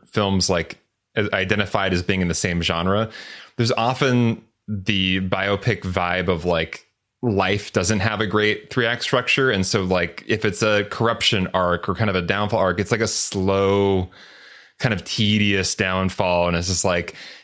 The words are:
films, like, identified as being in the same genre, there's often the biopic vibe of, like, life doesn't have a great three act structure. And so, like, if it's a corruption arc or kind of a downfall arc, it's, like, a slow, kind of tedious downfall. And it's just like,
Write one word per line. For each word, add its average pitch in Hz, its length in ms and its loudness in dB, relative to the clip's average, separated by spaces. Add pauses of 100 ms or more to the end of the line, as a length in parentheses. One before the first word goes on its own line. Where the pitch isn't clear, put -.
films, 98 440 0
like, 85 280 -2 (400)
identified 98 760 0
as 87 100 2
being 95 180 0
in 87 60 0
the 85 60 0
same 87 280 -2
genre, 92 480 0 (480)
there's 117 160 0
often 123 720 2 (240)
the 95 540 0
biopic 98 600 -2
vibe 90 480 0
of, 85 160 -2
like, 82 420 -2 (340)
life 101 520 0
doesn't 101 260 2
have 104 220 0
a 87 60 0
great 104 440 0
three 123 140 0
act 120 180 -2
structure. 131 480 2
And 95 140 2
so, 101 180 0
like, 90 440 -2
if 107 180 0
it's 101 180 -2
a 104 220 2
corruption 110 680 0
arc 90 340 0
or 98 60 0
kind 110 160 0
of 95 60 0
a 90 60 0
downfall 101 380 0
arc, 90 200 2
it's, 98 120 -4
like, 110 100 0
a 110 60 2
slow, 98 1000 2 (680)
kind 120 140 0
of 90 100 -4
tedious 104 720 0
downfall. 92 720 0
And 87 100 2
it's 85 100 -2
just 92 180 -2
like, 87 280 -2 (300)